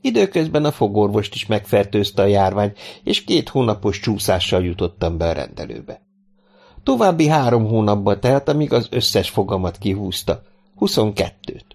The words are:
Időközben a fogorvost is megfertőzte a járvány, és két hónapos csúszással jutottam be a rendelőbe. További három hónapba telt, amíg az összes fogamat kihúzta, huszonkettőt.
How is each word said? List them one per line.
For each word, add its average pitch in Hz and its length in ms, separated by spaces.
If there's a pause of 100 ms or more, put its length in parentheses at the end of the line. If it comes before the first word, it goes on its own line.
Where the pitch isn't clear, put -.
Időközben 180 640
a 147 60
fogorvost 104 640
is - 120
megfertőzte 101 760
a 98 40
járvány, 101 460 (320)
és - 200
két 185 240
hónapos 104 520
csúszással 95 640
jutottam 85 540
be 82 100
a 82 40
rendelőbe. 60 680 (800)
További 190 440
három 131 400
hónapba 104 520
telt, 135 300
amíg 147 240
az 120 180
összes - 400
fogamat 92 480
kihúzta, 95 640 (320)
huszonkettőt. - 1000